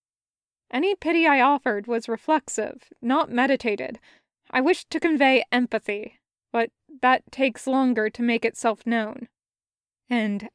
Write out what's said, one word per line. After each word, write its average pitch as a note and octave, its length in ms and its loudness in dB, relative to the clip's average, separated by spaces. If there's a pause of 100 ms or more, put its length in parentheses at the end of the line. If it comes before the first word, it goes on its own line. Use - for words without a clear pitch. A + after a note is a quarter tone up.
(680)
"Any F#4 260 -2
pity E4 300 0
I C#4+ 140 4
offered B3 480 0
was A#3 220 -4
reflexive, - 840 -4 (100)
not A#3 300 0
meditated. B3 720 -2 (500)
I - 80 0
wished D#4+ 300 0
to D#4+ 100 -4
convey C#4 500 4
empathy, G#3+ 680 -4 (320)
but A3+ 200 0 (300)
that B3+ 300 2
takes C4+ 340 -2
longer B3 460 0
to - 100 -8
make A#3 240 0
itself - 400 -4
known." A3+ 420 -4 (800)
And G#3+ 480 -2